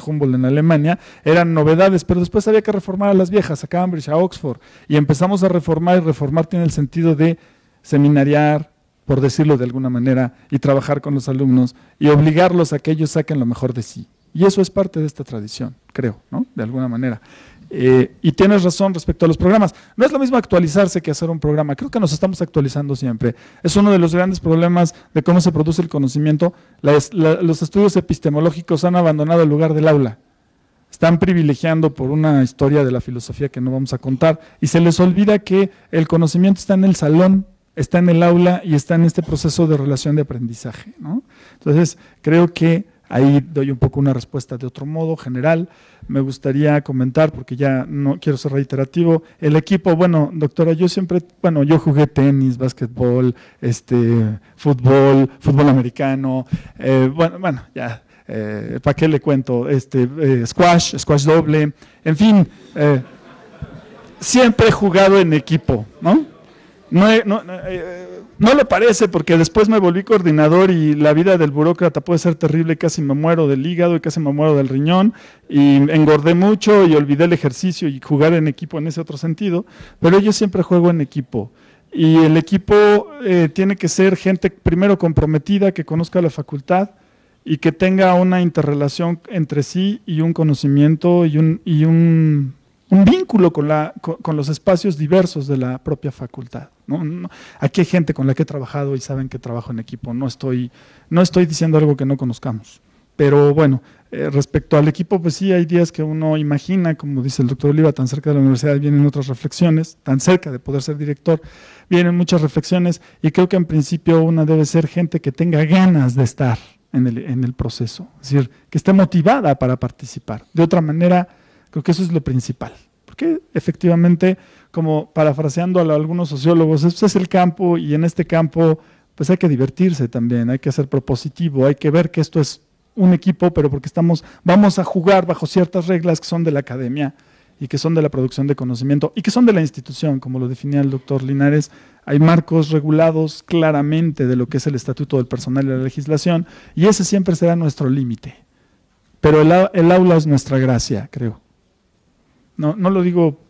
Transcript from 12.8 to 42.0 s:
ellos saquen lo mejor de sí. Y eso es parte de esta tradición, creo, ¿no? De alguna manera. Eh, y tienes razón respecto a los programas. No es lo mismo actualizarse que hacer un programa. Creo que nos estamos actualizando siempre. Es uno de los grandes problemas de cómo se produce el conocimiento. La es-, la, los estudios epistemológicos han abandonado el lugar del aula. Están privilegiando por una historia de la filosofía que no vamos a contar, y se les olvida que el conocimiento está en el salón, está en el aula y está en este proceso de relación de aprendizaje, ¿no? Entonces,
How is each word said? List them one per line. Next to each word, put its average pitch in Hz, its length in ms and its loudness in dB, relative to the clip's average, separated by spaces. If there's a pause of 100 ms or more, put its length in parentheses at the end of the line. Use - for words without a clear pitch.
ellos 156 220 -2
saquen 151 280 -2
lo 120 60 -2
mejor 123 260 -4
de 120 100 -8
sí. - 240 -16 (260)
Y 165 120 0
eso 196 180 2
es 180 80 -2
parte 185 300 -4
de 156 60 -4
esta 143 180 -12
tradición, 117 500 -12 (180)
creo, 117 280 -6 (100)
¿no? 254 240 -6
De - 80 -8
alguna 131 240 -6
manera. 120 340 -6 (480)
Eh, 127 540 2
y 160 80 2
tienes 196 320 2
razón 185 320 -2
respecto 165 300 -4
a 160 40 2
los 160 80 0
programas. 202 380 2 (220)
No 233 100 2
es 294 60 0
lo 277 80 -2
mismo 262 160 0
actualizarse 180 680 0
que 160 80 -6
hacer 160 200 -4
un 165 100 -6
programa. 151 340 -2
Creo 277 160 -10
que 240 80 -4
nos 170 140 0
estamos 190 280 -4
actualizando 143 540 -4
siempre. 120 400 -4 (300)
Es 165 100 -2
uno 202 160 4
de 196 80 4
los 170 160 2
grandes 185 240 -2
problemas 170 560 0 (200)
de 156 100 0
cómo 175 160 4
se 175 100 2
produce 160 320 -2
el 165 60 -4
conocimiento. 151 640 -2 (260)
La 143 140 4
es-, 143 180 0
la, 160 300 2
los 165 180 0
estudios 196 360 2
epistemológicos 160 880 -2
han 180 100 2
abandonado 165 480 2
el 151 60 4
lugar 156 260 2
del 156 140 2
aula. 135 300 2 (720)
Están 170 260 2
privilegiando 160 720 0
por 131 200 -6
una 151 320 2
historia 143 400 0
de 127 80 0
la 123 80 -2
filosofía 127 480 -10
que - 120 -12
no 127 120 -4
vamos 131 200 -6
a 127 60 -6
contar, 156 400 0 (220)
y 143 80 -2
se 165 100 0
les 170 220 2
olvida 202 400 2
que 196 320 0 (180)
el 160 160 0
conocimiento 175 540 2
está - 140 -2
en 190 100 2
el 190 100 4
salón, 185 520 2 (280)
está 160 240 -2
en 175 120 4
el 165 120 4
aula 175 420 4
y 156 120 0
está 156 180 -2
en 165 80 4
este 170 220 0
proceso 160 420 -2
de 156 100 2
relación 139 380 -2
de 151 80 0
aprendizaje, 123 800 -10
¿no? 175 240 -8 (300)
Entonces, 156 440 0 (240)